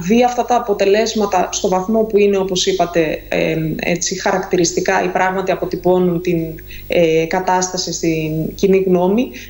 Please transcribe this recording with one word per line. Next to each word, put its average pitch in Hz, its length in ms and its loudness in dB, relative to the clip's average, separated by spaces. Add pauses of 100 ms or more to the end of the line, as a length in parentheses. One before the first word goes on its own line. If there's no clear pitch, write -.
δει 226 240 4
αυτά 247 200 0
τα 247 120 2
αποτελέσματα 202 960 0
στο - 160 -2
βαθμό 185 340 0
που 214 160 -2
είναι, 202 180 4
όπως 190 300 -2
είπατε, 175 600 0
εμ, 160 520 -2
έτσι, 175 400 -4
χαρακτηριστικά 185 840 0
ή 180 40 0
πράγματι 185 440 0
αποτυπώνουν 180 680 0
την, 175 180 0 (480)
ε, 165 380 2
κατάσταση 185 680 -2
στην 160 640 -2
κοινή 190 320 2
γνώμη. 185 440 2 (200)